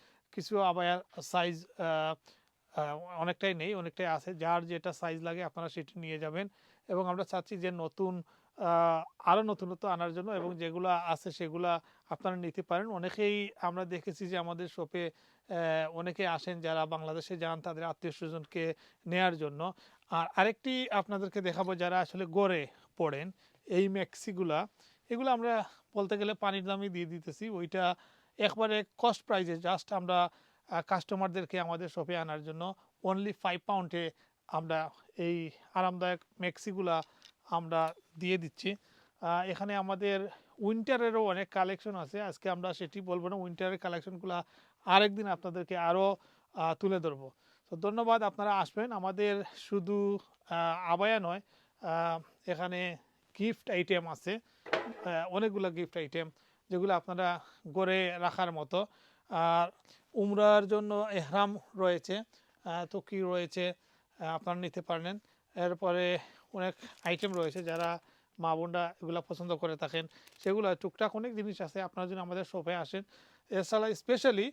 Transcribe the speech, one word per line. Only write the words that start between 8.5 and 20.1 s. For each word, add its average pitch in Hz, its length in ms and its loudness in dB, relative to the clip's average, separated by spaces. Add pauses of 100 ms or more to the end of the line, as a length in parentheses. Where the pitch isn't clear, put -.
আহ, 170 480 4 (140)
আরও 185 220 8
নতুনত্ব 196 460 -2
আনার 175 260 0
জন্য, 180 180 -4
এবং 180 260 -2
যেগুলা 170 400 0
আছে 170 340 -2
সেগুলা 170 500 0 (280)
আপনারা - 260 -2
নিতে 175 260 -6
পারেন। 180 260 0
অনেকেই 208 600 0 (120)
আমরা 180 240 -2
দেখেছি 175 420 -6
যে 180 100 -2
আমাদের 170 300 -4
শপে, 165 440 -4 (380)
আহ, 160 420 2
অনেকে 175 360 -2
আসেন 170 340 -4
যারা 160 240 0
বাংলাদেশে 160 520 -4
যান, 165 240 -2
তাদের 160 220 -6
আত্মীয় 165 280 -4
স্বজনকে 160 640 -4 (320)
নেয়ার 180 320 4
জন্য। 156 360 -4 (360)
আর 165 260 0